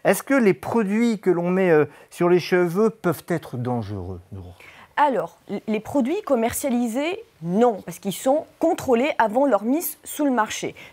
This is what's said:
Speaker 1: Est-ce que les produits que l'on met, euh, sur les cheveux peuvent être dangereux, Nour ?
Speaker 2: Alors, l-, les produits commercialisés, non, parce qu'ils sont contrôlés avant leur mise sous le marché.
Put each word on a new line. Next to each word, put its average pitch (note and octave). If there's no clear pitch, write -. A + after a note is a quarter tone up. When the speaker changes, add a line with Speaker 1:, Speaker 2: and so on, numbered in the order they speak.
Speaker 1:
Est-ce -
que C4+
les A3
produits A3
que F#3
l'on F3
met, F#3
euh, D3+
sur F3
les F3
cheveux F3+
peuvent F3+
être -
dangereux, G#2
Nour ? F2+
Speaker 2:
Alors, B3+
l-, G3+
les G#3+
produits C#4+
commercialisés, A#3+
non, G3
parce E3+
qu'ils G3
sont C4+
contrôlés D4
avant A3+
leur G3+
mise C4+
sous -
le C#4
marché. G#3+